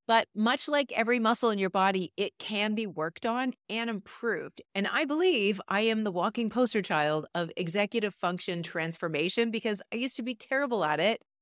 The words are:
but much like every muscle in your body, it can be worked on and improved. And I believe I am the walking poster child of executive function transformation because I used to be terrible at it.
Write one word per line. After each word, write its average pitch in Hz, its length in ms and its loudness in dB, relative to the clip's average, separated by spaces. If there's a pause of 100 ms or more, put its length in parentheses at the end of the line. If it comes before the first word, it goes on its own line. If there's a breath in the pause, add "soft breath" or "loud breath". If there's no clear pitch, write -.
but 226 300 4
much 233 320 2
like 285 240 0
every 233 280 2
muscle 226 300 2
in 208 100 0
your 190 100 2
body, 190 480 2
it 196 200 -4
can 214 380 -2
be 220 120 -2
worked 165 380 -6
on 247 280 0 (160)
and 233 200 -4
improved. 202 720 -6 (140)
And 196 100 0
I 277 200 0
believe 269 640 2
I 196 120 2
am 220 220 2
the 208 80 0
walking 208 380 0
poster 233 320 2
child 151 520 2
of 175 220 -2
executive 202 580 0
function 175 500 -4
transformation 165 880 -2
because 214 320 -2 (120)
I - 20 -6
used 254 220 -4
to 247 60 -6
be 247 120 -6
terrible 262 480 -2
at 151 160 2
it. 202 220 2 (200)